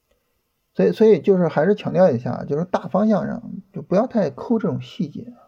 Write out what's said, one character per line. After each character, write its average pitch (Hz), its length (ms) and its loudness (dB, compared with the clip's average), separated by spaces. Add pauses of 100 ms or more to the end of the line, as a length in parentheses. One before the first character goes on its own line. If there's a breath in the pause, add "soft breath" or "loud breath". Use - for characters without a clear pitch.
(720)
所 190 140 0
以， 180 60 2
所 214 140 4
以 202 140 6
就 196 160 4
是 175 120 2
还 151 180 0
是 208 80 2
强 - 180 -6
调 175 180 4
一 120 80 0
下， - 300 -6
就 143 80 -2
是 165 80 -4
大 - 240 -4
方 214 180 0
向 185 200 2
上 - 160 -8 (320)
就 170 80 -10
不 - 140 -4
要 226 100 2
太 196 240 -2
抠 - 280 -4
这 214 80 -2
种 127 140 -2
细 139 300 -8
节。 - 240 -16 (140)